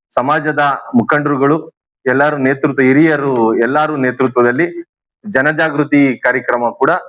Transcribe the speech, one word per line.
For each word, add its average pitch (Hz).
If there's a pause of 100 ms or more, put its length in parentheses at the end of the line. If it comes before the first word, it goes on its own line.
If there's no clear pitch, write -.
(100)
ಸಮಾಜದ 147 (360)
ಮುಖಂಡರುಗಳು 143 (360)
ಎಲ್ಲಾರು 139
ನೇತೃತ್ವ, 135
ಹಿರಿಯರು 135
ಎಲ್ಲಾರು 147
ನೇತೃತ್ವದಲ್ಲಿ 127 (460)
ಜನಜಾಗೃತಿ 143
ಕಾರ್ಯಕ್ರಮ 120
ಕೂಡ 135 (180)